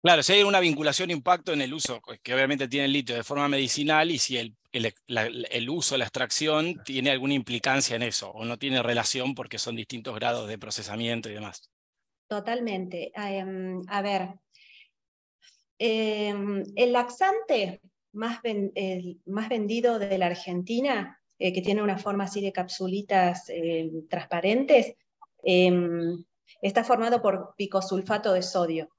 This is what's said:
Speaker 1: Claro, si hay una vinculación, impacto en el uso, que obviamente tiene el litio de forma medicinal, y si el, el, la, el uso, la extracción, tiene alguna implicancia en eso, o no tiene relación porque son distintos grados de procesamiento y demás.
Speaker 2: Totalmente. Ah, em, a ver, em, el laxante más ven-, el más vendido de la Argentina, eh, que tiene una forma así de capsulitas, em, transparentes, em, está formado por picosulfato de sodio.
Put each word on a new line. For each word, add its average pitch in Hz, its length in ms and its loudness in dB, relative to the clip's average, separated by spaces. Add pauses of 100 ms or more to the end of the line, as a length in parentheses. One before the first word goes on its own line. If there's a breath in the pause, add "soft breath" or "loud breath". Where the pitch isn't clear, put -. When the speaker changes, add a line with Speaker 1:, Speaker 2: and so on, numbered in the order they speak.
Speaker 1:
Claro, 170 200 6
si 190 120 4
hay 208 80 8
una 202 180 6
vinculación, 156 500 2
impacto 170 440 0
en 147 80 0
el 131 100 -4
uso, 135 300 -4 (200)
que 123 120 -4
obviamente 135 340 2
tiene 139 160 0
el 139 80 2
litio 123 240 -2
de 117 80 -4
forma 143 240 0
medicinal, 147 640 2
y 143 80 0
si 127 180 0
el, 117 180 -6 (180)
el, 113 200 -2 (140)
la, 117 180 0
el 117 460 -4
uso, 156 260 2
la 123 80 2
extracción, 151 800 0
tiene 135 260 0
alguna 135 220 0
implicancia 127 640 0
en 117 60 -2
eso, 104 260 -4
o 110 160 -10
no 117 140 -6
tiene 131 240 0
relación 120 520 0
porque 120 220 -10
son 117 200 -6
distintos 117 380 -10
grados 120 320 -2
de 110 120 -8
procesamiento 110 720 -6
y - 20 -12
demás. 104 380 -14 (580)
Speaker 2:
Totalmente. 202 840 -6
Ah, 202 180 -8
em, 190 560 -6
a 202 140 -4
ver, 196 320 -2 (1400 soft breath)
em, 208 840 0 (140)
el 247 160 4
laxante 247 880 0 (320)
más 233 300 -6
ven-, 208 320 -2
el 180 500 -6
más 214 240 -6
vendido 226 500 2
de 196 200 0
la 180 80 4
Argentina, 196 920 -2 (200)
eh, 180 160 0
que 190 80 0
tiene 208 200 2
una 196 140 2
forma 196 280 -2
así 196 180 -4
de 190 100 -2
capsulitas, 185 960 0
em, 160 580 -4
transparentes, 220 880 2 (460)
em, 175 800 4 (380 soft breath)
está 208 240 2
formado 233 380 4
por 190 340 0
picosulfato 196 800 0
de 180 80 2
sodio. 165 560 -2